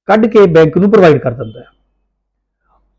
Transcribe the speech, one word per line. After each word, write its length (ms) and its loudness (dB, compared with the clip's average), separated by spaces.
ਕੱਢ 200 -2
ਕੇ 220 2
ਬੈਂਕ 300 0
ਨੂੰ 140 0
ਪ੍ਰੋਵਾਈਡ 260 2
ਕਰ 140 -8
ਦਿੰਦਾ 280 -16
ਹੈ। 60 -20